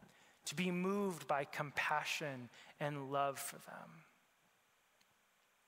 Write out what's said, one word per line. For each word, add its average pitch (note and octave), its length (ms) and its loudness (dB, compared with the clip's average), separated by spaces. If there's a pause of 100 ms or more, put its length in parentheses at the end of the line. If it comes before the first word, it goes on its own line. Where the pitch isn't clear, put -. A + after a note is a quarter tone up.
(460)
to D3 100 -4
be F3+ 140 2
moved F3+ 580 2
by C#3+ 180 4
compassion C#3+ 1040 0 (300)
and D3 300 -2
love C#3 300 4
for - 200 -6
them. - 460 -14 (1600)